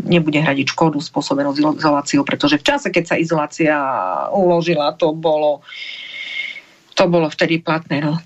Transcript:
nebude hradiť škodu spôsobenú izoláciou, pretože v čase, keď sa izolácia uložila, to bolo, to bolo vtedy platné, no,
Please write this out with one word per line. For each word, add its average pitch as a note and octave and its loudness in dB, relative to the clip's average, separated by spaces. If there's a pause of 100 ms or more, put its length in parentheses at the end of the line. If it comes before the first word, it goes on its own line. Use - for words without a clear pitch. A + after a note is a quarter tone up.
nebude D#3 2
hradiť C#3 0
škodu D#3+ 2
spôsobenú C#4 -2
izoláciou, D4 2
pretože D3 0
v - -4
čase, C#4 0
keď E3+ 0
sa - -
izolácia D#3+ 0 (640)
uložila, E3+ 2
to D#3+ 2
bolo, D3+ 0 (1300)
to F#3+ 4
bolo E3+ 2
vtedy E3 0
platné, D#3+ -2
no, D#3 -2